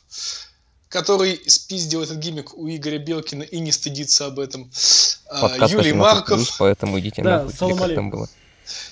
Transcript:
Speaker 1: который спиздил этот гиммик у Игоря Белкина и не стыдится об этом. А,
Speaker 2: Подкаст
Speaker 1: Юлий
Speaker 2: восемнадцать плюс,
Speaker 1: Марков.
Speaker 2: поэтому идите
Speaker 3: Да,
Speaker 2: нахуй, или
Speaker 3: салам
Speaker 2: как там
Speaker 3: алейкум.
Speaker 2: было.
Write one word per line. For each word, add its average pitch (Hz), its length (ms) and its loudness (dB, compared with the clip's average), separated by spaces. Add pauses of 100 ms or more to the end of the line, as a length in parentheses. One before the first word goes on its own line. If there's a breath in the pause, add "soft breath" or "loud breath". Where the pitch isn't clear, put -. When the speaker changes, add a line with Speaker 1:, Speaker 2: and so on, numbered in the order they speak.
(880 loud breath)
Speaker 1:
который 190 580 2
спиздил 165 540 0
этот 160 160 -6
гиммик 156 400 -10
у 160 100 -8
Игоря 151 300 -4
Белкина 151 460 -6
и 165 160 -8
не 156 120 -2
стыдится 143 540 -2
об 139 140 -8
этом. 131 320 -8 (580 loud breath)
А, - 120 -4
Speaker 2:
Подкаст 127 320 4
Speaker 1:
Юлий 160 180 4
Speaker 2:
восемнадцать 202 340 6
плюс, 208 140 2
Speaker 1:
Марков. - 180 -2
Speaker 2:
поэтому 101 420 2
идите 98 220 -6
Speaker 3:
Да, 175 240 4
Speaker 2:
нахуй, 143 60 -8
или - 40 -8
Speaker 3:
салам 185 220 0
Speaker 2:
как - 40 -2
там 185 40 0 (220)
Speaker 3:
алейкум. - 20 -6
Speaker 2:
было. 104 200 -6 (640 loud breath)